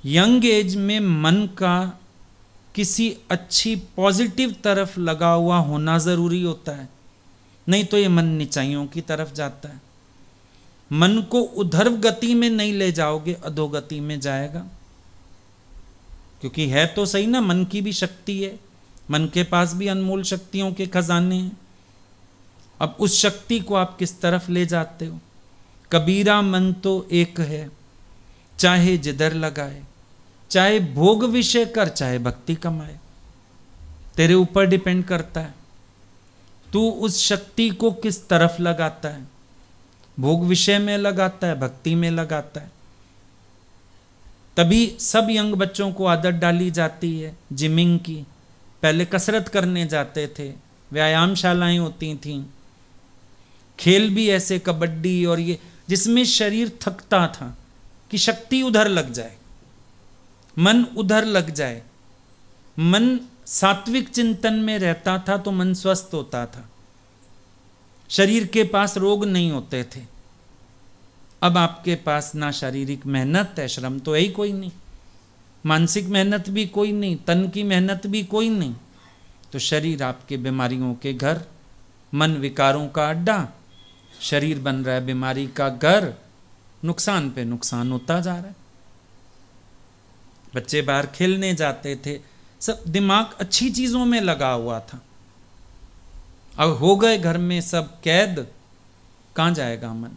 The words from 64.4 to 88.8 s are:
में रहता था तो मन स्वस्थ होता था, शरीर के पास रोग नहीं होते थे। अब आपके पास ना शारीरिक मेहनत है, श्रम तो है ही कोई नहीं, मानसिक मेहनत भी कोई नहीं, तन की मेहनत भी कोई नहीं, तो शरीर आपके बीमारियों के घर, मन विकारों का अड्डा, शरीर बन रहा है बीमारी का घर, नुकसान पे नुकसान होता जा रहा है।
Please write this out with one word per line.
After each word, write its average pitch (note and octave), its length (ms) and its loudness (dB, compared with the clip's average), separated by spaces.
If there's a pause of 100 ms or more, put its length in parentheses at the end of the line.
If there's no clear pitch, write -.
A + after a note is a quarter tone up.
में G#3+ 240 -2
रहता F#3 500 -2
था G3 80 0
तो G3 140 -4
मन F#3 240 0
स्वस्थ F#3 400 -2
होता B2 320 -6
था, - 220 -18 (1400)
शरीर G#3 360 2
के A3 180 2
पास G3+ 320 0
रोग G3+ 280 0
नहीं F3+ 260 0
होते B2+ 340 -6
थे। C3 160 -16 (1400)
अब F3+ 160 4
आपके E3+ 360 0
पास D3+ 400 -4
ना D3+ 160 -4
शारीरिक C#3 560 -6
मेहनत C#3 520 0
है, C3+ 100 -6
श्रम C3 300 -8
तो D3+ 160 -4
है D#3 60 2
ही G3 80 2
कोई G3+ 240 -4
नहीं, F#3+ 180 -8 (960)
मानसिक E3 400 2
मेहनत G3 440 0
भी G3+ 160 -2
कोई G#3 260 -2
नहीं, G3+ 240 -2
तन F3+ 320 0
की G3+ 140 -6
मेहनत F#3+ 440 0
भी G3+ 160 -2
कोई G#3+ 260 -2
नहीं, F3 260 -2 (800)
तो C#3 60 -8
शरीर D3+ 440 -2
आपके C3 340 -6
बीमारियों B2+ 580 -2
के C3+ 180 -6
घर, C#3+ 320 -2 (720)
मन D#3 160 2
विकारों C#3 580 0
का D3+ 200 -2
अड्डा, F3 400 -2 (720)
शरीर D3 380 -2
बन C3 260 -4
रहा B2+ 100 -2
है B2+ 120 -4
बीमारी C3 400 -4
का C3+ 220 -4
घर, D3 460 2 (680)
नुकसान E3+ 460 -2
पे A#2+ 140 -8
नुकसान A#2+ 480 -4
होता B2+ 280 -2
जा F3+ 140 -4
रहा F3+ 120 -10
है। G3 100 -20 (2000)